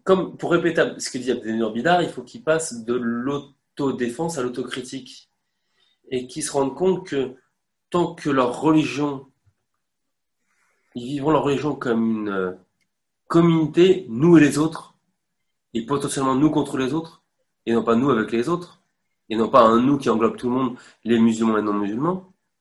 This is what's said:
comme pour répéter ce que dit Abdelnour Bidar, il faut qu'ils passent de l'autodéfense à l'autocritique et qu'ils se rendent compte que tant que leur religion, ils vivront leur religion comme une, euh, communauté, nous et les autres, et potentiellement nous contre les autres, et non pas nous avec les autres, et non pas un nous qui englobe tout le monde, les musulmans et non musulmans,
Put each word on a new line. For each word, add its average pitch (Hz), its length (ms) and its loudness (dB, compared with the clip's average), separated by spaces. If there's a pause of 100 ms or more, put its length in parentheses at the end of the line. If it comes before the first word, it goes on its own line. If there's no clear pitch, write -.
comme 185 320 2
pour - 160 -2
répéter 165 300 2 (160)
ce - 120 -10
que 135 80 -8
dit 123 140 -2
Abdelnour 110 400 -2
Bidar, 165 300 2
il 156 60 -4
faut - 140 -12
qu'ils 117 220 -18
passent 156 400 -4
de 120 100 -2
l'autodéfense 123 1400 -6
à 127 40 -4
l'autocritique 127 880 -10 (800)
et 127 160 -6
qu'ils 151 160 -12
se - 100 -8
rendent 135 240 -2
compte 185 300 -2
que 131 280 -4 (560)
tant 170 240 0
que - 160 -6
leur 123 300 0
religion, 143 640 0 (1700)
ils 120 120 -12
vivront 143 240 -4
leur 139 140 2
religion 139 300 -2
comme 113 360 0
une, 107 180 -4
euh, 92 240 -2 (720)
communauté, 170 840 4
nous 147 300 6
et - 20 10
les 143 180 4
autres, - 360 -4 (800)
et 113 100 -4
potentiellement 139 500 -2
nous 147 160 4
contre 151 280 -2
les 131 160 -2
autres, - 280 -8 (440)
et 113 60 0
non 113 100 2
pas 117 120 2
nous 131 160 2
avec 110 220 0
les 117 160 0
autres, 175 320 -6 (480)
et 110 80 -4
non 110 120 0
pas 123 140 6
un 113 180 6
nous 139 180 2
qui 127 100 -2
englobe 113 280 0
tout 127 120 -6
le 123 80 -2
monde, 131 200 -2 (280)
les 117 140 2
musulmans 113 400 4
et 104 40 0
non 104 120 -2
musulmans, 120 580 -4 (280)